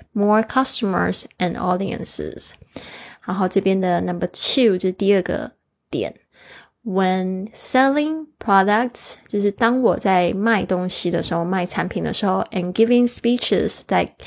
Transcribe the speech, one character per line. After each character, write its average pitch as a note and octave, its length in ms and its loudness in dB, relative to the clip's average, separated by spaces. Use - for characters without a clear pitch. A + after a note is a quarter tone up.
more G#3 300 4
customers F#3+ 840 -2
and F3+ 160 -2
audiences. - 1000 -4
然 F#3+ 120 -4
后 F#3+ 100 2
这 F#3 140 0
边 F#3+ 200 2
的 F3+ 200 0
number F3+ 260 -4
two， A3 500 2
就 F#3 120 -2
是 F#3 40 0
第 G3 220 2
二 F#3 80 2
个 - 300 -6
点。 A2 220 -4
When F#3 680 -2
selling D4 760 0
products， G#3 720 0
就 G#3 120 -2
是 G3+ 120 2
当 A#3+ 280 2
我 G#3+ 160 4
在 F3+ 360 2
卖 G3+ 320 0
东 F3+ 240 -2
西 - 200 -4
的 E3+ 140 0
时 E3+ 120 -4
候， E3+ 100 0
卖 F3+ 200 -2
产 E3+ 220 -4
品 F3 160 -6
的 D#3+ 100 -2
时 G3+ 140 -2
候， F#3+ 240 2
and F3+ 220 -4
giving A#3+ 340 4
speeches， - 800 0
在， - 300 -2